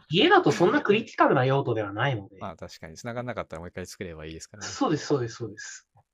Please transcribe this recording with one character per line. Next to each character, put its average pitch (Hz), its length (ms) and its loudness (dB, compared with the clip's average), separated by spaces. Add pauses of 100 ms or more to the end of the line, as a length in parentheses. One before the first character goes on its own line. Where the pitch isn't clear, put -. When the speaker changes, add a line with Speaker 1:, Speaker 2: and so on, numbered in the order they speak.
Speaker 1:
家 214 200 4
だ 403 120 6
と 147 100 4
そ 165 140 4
ん 208 60 6
な 294 100 4
ク 202 120 4
リ 220 120 2
テ - 60 -16
ィ - 60 -20
カ 311 100 6
ル 196 80 4
な 127 100 4
用 135 180 4
途 123 100 0
で 107 100 0
は 101 80 -6
な 113 180 0
い 127 60 0
の 98 140 -8
で。 - 100 -20
Speaker 2:
ま 101 120 -10
あ、 82 40 -14
確 - 240 -14
か 82 80 -14
に。 80 80 -16
繋 117 180 -10
が 123 100 -6
ん - 20 -10
な 120 100 -8
か 95 60 -4
っ 85 60 -8
た 80 100 -10
ら - 20 -10
も 85 60 -10
う 90 40 -12
一 - 40 -18
回 90 120 -8
作 - 200 -12
れ 85 100 -10
ば 78 100 -12
い 80 60 -10
い - 20 -10
で 80 60 -12
す - 80 -16
か - 100 -20
ら 101 60 -16
ね。 98 60 -10
Speaker 1:
そ 170 180 -2
う 170 40 0
で 151 60 2
す、 - 80 -8
そ 143 120 2
う 120 40 -2
で 120 60 -4
す、 - 80 -12
そ 117 120 -10
う 95 40 -14
で - 60 -18
す。 - 300 -16 (260)